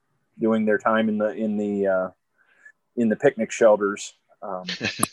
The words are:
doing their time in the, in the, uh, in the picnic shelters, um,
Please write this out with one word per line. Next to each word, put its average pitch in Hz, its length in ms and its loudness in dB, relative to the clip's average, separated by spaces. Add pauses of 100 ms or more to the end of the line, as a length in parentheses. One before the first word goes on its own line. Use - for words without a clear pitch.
(380)
doing 110 260 0
their 107 140 2
time 110 300 2
in 107 100 -2
the, 107 120 0
in 107 260 -4
the, 101 300 -2
uh, 92 240 0 (840)
in 117 120 2
the 107 80 2
picnic 113 360 0
shelters, 104 600 2 (280)
um, 92 220 -10 (480)